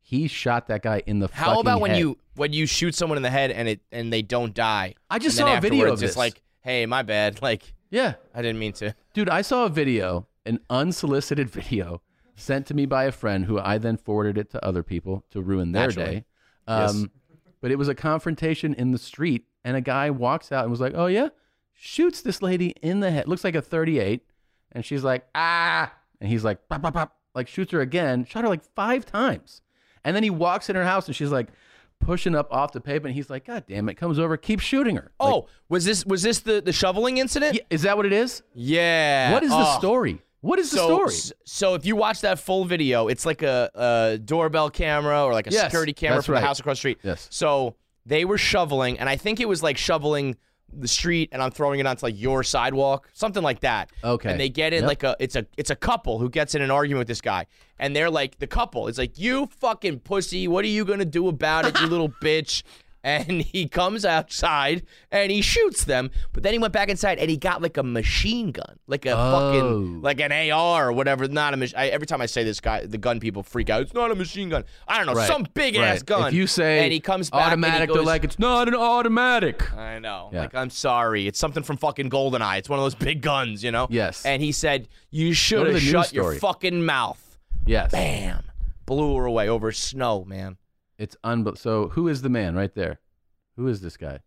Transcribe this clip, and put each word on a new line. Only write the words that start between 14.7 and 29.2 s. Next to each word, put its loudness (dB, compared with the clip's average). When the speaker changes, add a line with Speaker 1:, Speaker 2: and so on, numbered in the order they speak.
Speaker 1:
people -6
to -6
ruin 0
their 2
Speaker 2:
Naturally. -4
Speaker 1:
day. -18
Speaker 2:
Yes. 2
Speaker 1:
Um, -2
but -2
it 0
was 0
a -2
confrontation -2
in 0
the 0
street, -2
and -2
a 0
guy 0
walks -2
out 0
and -2
was -2
like, -2
"Oh, 0
yeah?" 2
Shoots -2
this -4
lady 0
in 0
the 2
head. 0
Looks -2
like 0
a 0
thirty-eight, 0
and -10
she's -6
like, 0
"Ah!" 0
And -4
he's 0
like, -4
"Pop, -8
pop, -4
pop," -4
like, -6
shoots -6
her 0
again, 0
shot -8
her, 2
like, -2
five -2
times. -4